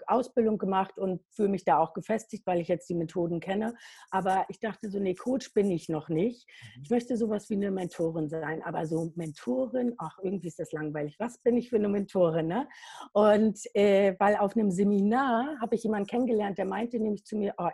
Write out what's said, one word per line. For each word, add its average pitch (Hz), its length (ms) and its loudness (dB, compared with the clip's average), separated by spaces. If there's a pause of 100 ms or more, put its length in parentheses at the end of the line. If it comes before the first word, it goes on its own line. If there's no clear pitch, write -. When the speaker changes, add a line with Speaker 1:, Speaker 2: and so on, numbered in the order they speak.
Speaker 1:
Ausbildung 220 520 2
gemacht 190 400 0
und 185 240 -2 (120)
fühle 208 140 2
mich 190 160 -2
da 156 140 6
auch 165 140 2
gefestigt, 214 540 -6
weil 175 140 2
ich 165 80 -6
jetzt 175 200 -2
die 175 60 -2
Methoden 170 460 -2
kenne. 214 340 -4 (360)
Aber 190 380 0
ich 190 120 -14
dachte 214 300 -6
so: 202 80 -4
„Ne, 185 160 0
Coach - 380 -4
bin 202 180 2
ich 165 180 -4
noch 156 200 -4
nicht. 185 380 -2 (140)
Speaker 2:
Mhm. 120 240 -20
Speaker 1:
Ich 147 60 -8
möchte 240 260 0
so 214 120 0
was 208 220 -4
wie 208 60 -2
'ne 202 140 -2
Mentorin 165 580 -4
sein.“ 160 340 -6
Aber 165 240 -4
so 165 300 -4
Mentorin, 240 840 -4
ach, 160 240 -10
irgendwie 185 260 -4
ist 160 100 -12
das 160 140 -8
langweilig. 151 460 -6
Was 240 200 -8
bin 240 180 2
ich 240 140 -4
für 233 80 2
'ne 208 100 2
Mentorin, 175 580 2
ne? 220 220 -4 (440)
Und, 208 460 6 (160)
äh, 202 440 6
weil 202 180 4
auf 202 200 0
'nem 208 140 4
Seminar 226 880 2
habe 233 140 -2
ich - 100 -4
jemanden 202 240 -2
kennengelernt, 220 500 0
der 190 80 -2
meinte 226 340 -4
nämlich 214 240 -2
zu 214 120 -6
mir: 202 220 -2
„Oh, 175 140 -2